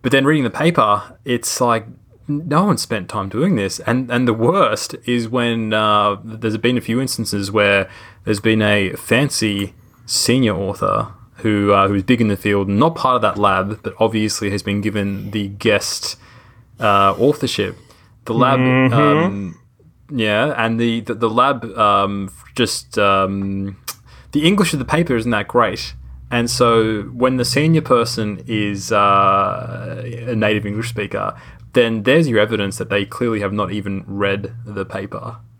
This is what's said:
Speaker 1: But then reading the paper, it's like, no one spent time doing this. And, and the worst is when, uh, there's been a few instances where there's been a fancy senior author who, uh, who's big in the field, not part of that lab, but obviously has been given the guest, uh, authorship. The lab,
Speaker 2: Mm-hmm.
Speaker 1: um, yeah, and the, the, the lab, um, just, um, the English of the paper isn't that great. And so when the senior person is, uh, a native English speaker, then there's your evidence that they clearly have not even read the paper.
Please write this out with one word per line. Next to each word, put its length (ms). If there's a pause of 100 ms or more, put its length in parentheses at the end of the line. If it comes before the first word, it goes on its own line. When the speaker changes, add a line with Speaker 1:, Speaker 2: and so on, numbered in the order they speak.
Speaker 1:
But 100
then 120
reading 200
the 60
paper, 720
it's 360
like, 260 (420)
no 360
one 140
spent 300
time 200
doing 280
this. 240
And, 300
and 180
the 60
worst 600 (100)
is 240
when, 460
uh, 480
there's 360
been 200
a 20
few 200
instances 500
where 380 (360)
there's 160
been 220
a 300
fancy 840 (320)
senior 480
author 540 (300)
who, 340
uh, 160
who's 160
big 160
in 80
the 80
field, 320
not 260
part 220
of 60
that 140
lab, 460
but 160
obviously 520
has 120
been 180
given 520
the 160
guest, 680 (640)
uh, 400
authorship. 580 (500)
The 80
lab, 260
Speaker 2:
Mm-hmm. 340
Speaker 1:
um, 640 (520)
yeah, 520
and 160
the, 220
the, 140
the 160
lab, 340 (140)
um, 520 (240)
just, 440
um, 800 (540)
the 140
English 280
of 40
the 60
paper 320
isn't 140
that 180
great. 460 (360)
And 200
so 520 (120)
when 240
the 60
senior 360
person 680
is, 460
uh, 1120 (240)
a 100
native 300
English 240
speaker, 440 (380)
then 320
there's 240
your 100
evidence 400
that 120
they 160
clearly 340
have 120
not 200
even 340
read 460 (120)
the 200
paper. 540 (220)